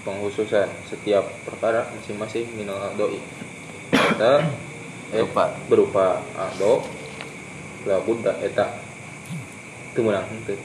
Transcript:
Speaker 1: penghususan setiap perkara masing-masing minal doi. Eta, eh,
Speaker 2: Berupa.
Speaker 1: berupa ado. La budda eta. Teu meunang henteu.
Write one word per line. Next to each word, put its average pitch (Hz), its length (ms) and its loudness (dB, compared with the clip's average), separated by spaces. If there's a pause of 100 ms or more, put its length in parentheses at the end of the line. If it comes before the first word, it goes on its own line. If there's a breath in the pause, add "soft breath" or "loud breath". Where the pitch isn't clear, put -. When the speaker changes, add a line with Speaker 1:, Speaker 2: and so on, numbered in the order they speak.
Speaker 1:
penghususan 101 640 0 (160)
setiap 101 400 2 (240)
perkara 113 480 0
masing-masing 110 520 -4 (120)
minal 98 400 -4
doi. 101 240 0 (680)
Eta, 135 520 6 (720)
eh, 110 80 4
Speaker 2:
Berupa. 92 320 2 (160)
Speaker 1:
berupa 98 340 6 (300)
ado. 95 480 2 (1040)
La 95 120 4
budda 110 400 0
eta. 101 280 0 (1300)
Teu 123 80 2
meunang 98 240 2
henteu. 107 380 -6